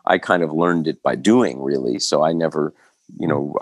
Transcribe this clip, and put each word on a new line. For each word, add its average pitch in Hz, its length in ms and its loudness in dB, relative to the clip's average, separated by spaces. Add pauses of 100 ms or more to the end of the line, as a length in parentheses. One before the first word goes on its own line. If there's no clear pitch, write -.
I 95 120 4
kind 90 240 0
of 78 100 -2
learned 85 360 0
it - 160 -6
by 69 120 0
doing, 87 460 2
really. 65 380 -2
So 73 240 0
I 82 100 2
never, 76 400 -2 (460)
you 85 80 -4
know, 73 340 -2